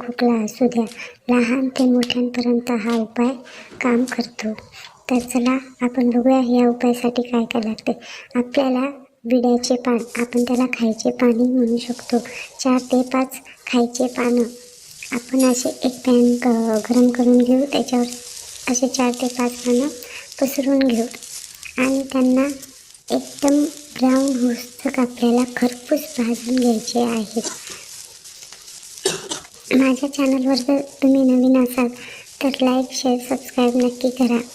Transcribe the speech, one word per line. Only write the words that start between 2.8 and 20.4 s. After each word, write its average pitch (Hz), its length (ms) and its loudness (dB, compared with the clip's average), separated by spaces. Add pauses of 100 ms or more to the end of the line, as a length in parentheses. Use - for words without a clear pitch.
हा 233 140 0
उपाय 240 360 -2 (480)
काम 247 260 2
करतो. - 460 -6 (580)
तर 254 140 2
चला 247 320 0 (260)
आपण 247 280 2
बघूया 247 280 4 (120)
या 247 180 4
उपायासाठी 240 540 0
काय 233 300 0
काय 240 120 0
लागते. 220 280 -4 (420)
आपल्याला 254 520 0 (380)
विड्याचे 247 520 2 (100)
पान, 240 120 2 (200)
आपण 240 260 0
त्याला 247 220 2 (120)
खायचे 233 320 0 (100)
पाणी 240 280 4
म्हणू 240 300 2
शकतो, 240 400 -4 (420)
चार 254 180 2 (140)
ते 254 100 4 (100)
पाच 262 280 -2 (260)
खायचे 240 400 0 (100)
पानं 240 260 2 (720)
आपण 254 380 2
असे 247 340 -2
एक 254 220 -4
पॅन 240 260 6 (120)
ग-, 226 440 2
गरम 247 220 4
करून 247 280 4
घेऊ, 254 340 4
त्याच्यावर - 1000 -4
असे 247 160 0
चार 247 240 0
ते 247 260 -4
पाच 247 280 -2
पानं 247 220 2 (520)